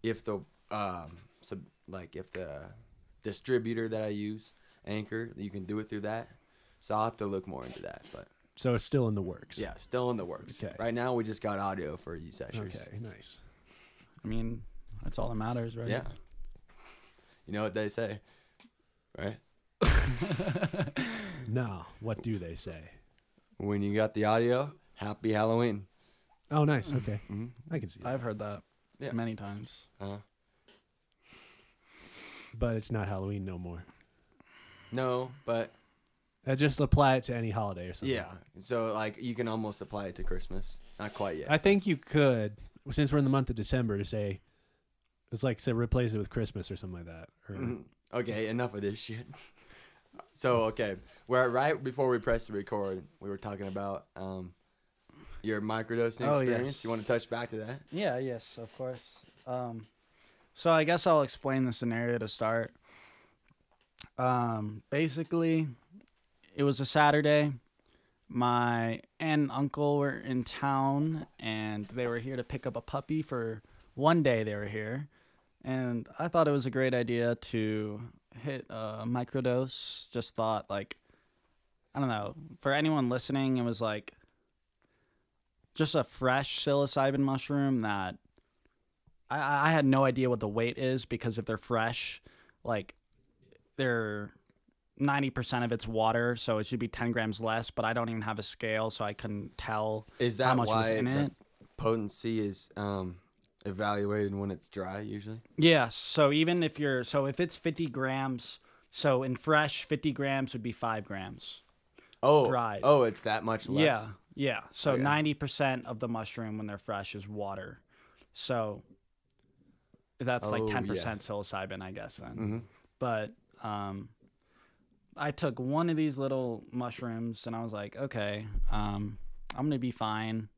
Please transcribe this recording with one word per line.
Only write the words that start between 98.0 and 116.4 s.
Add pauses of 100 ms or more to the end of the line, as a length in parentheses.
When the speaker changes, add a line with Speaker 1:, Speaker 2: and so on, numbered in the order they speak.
Speaker 3:
even
have
a
scale,
so
I
couldn't
tell (120)
Speaker 1:
Is
Speaker 3:
how
Speaker 1:
that
Speaker 3:
much
was
Speaker 1:
why
Speaker 3:
in
Speaker 1:
the
Speaker 3:
it. (460)
Speaker 1:
potency
is,
um, (480)
evaluated
when
it's
dry
usually? (160)
Speaker 3:
Yeah,
so
even
if
you're,
so
if
it's
fifty
grams, (320)
so
in
fresh,
fifty
grams
would
be
five
grams. (600)
Speaker 1:
Oh,
Speaker 3:
Dried.
Speaker 1:
oh,
it's
that
much
less?
Speaker 3:
Yeah, (260)
yeah. (120)
So
Speaker 1:
Okay.
Speaker 3:
ninety
percent
of
the
mushroom